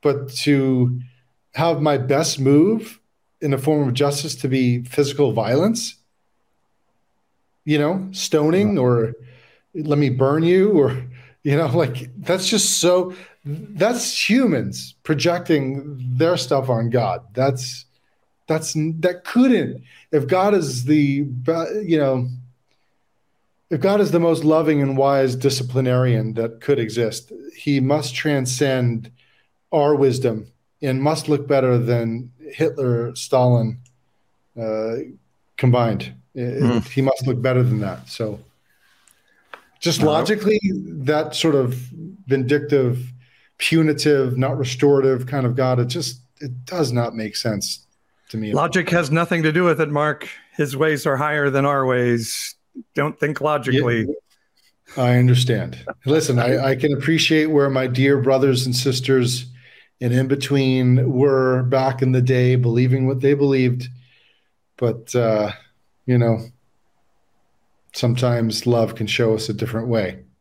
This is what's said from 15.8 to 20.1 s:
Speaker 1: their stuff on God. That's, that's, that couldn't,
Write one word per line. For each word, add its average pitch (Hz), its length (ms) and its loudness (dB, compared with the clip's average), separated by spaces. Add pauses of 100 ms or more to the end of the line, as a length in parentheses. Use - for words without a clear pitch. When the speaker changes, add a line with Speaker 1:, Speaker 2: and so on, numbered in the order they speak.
Speaker 1:
their 165 200 2
stuff 135 320 -2
on 117 220 0
God. 107 320 -2 (100)
That's, 127 520 -4 (600)
that's, 156 280 -4
that 160 500 -2
couldn't, 240 580 2 (300)